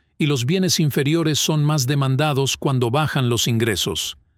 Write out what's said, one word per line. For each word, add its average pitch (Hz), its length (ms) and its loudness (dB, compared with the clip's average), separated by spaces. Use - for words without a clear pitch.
y 165 80 -2
los 139 220 0
bienes 185 340 0
inferiores 156 580 0
son 156 240 0
más 147 240 0
demandados 139 680 0
cuando 123 340 0
bajan 139 380 0
los 117 200 0
ingresos. 113 680 -2